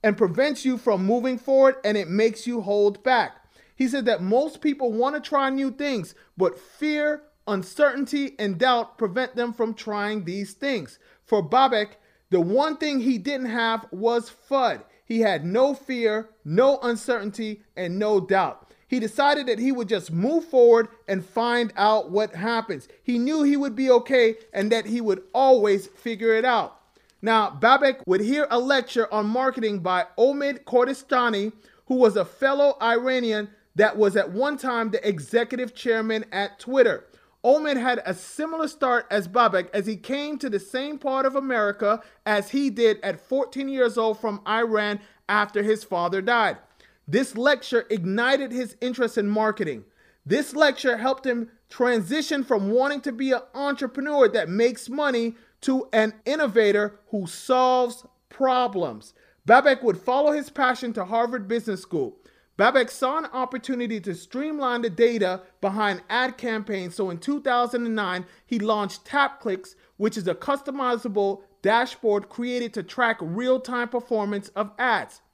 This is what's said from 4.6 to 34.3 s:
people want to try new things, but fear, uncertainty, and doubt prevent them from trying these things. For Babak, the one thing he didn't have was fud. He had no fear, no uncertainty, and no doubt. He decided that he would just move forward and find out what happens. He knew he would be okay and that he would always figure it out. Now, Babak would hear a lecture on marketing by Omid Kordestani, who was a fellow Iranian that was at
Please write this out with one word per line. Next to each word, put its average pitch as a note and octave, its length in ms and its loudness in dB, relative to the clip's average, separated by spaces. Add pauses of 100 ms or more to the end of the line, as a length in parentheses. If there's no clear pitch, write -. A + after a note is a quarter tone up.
people C#4 320 -2
want B3+ 220 0
to C4+ 60 -4
try C4+ 300 0
new C4+ 200 -2
things, B3+ 440 -6 (220)
but F3+ 220 0
fear, D4+ 640 -4 (240)
uncertainty, C4+ 920 -2
and G3 200 -4
doubt A#3+ 400 0
prevent A#3+ 380 -4
them A#3+ 160 -2
from A3+ 220 -4
trying G#3 500 -6
these G3 300 -8
things. C4 440 -6 (240)
For G#3 240 0
Babak, A#3 500 2 (340)
the F3+ 100 4
one C4 360 2
thing D4 240 0
he A#3+ 180 0
didn't C4 280 -4
have A3+ 440 -2
was A3+ 400 -2
fud. B3 540 -2 (200)
He A3+ 160 -2
had F3+ 240 2
no B3+ 300 2
fear, A3 560 -2 (140)
no C4 380 4
uncertainty, A3 800 -4 (140)
and F3+ 220 -6
no G#3 220 2
doubt. F#3 520 0 (160)
He B3+ 120 0
decided C#4 460 2
that A3+ 120 0
he C4 140 0
would A#3+ 160 -4
just F3+ 240 -2
move C#4 320 0
forward A#3 440 6 (180)
and F#3+ 180 -4
find A#3+ 520 -2
out G#3 340 2
what G3+ 260 -2
happens. G#3+ 520 -4 (140)
He A#3+ 160 0
knew D4 240 0
he C#4+ 140 4
would C#4 200 -2
be C4 140 0
okay A#3+ 460 4 (160)
and G#3 200 0
that A3+ 140 0
he A#3 140 -2
would G3 220 0 (120)
always G#3+ 540 4
figure A3+ 440 -2
it A3+ 120 2
out. A#3 360 0 (420)
Now, G#3+ 280 2
Babak C4 560 4
would F#3 140 2
hear C4+ 300 0
a A#3+ 80 2
lecture B3+ 540 0
on G#3+ 140 -2
marketing A3+ 540 -2
by F3+ 260 -2 (120)
Omid C#4 460 2
Kordestani, A#3+ 880 0 (340)
who B3+ 80 -2
was A#3 200 6
a F#3+ 120 0
fellow C#4 540 2
Iranian A#3 680 0 (260)
that G#3 220 2
was G#3 200 4
at F#3 140 0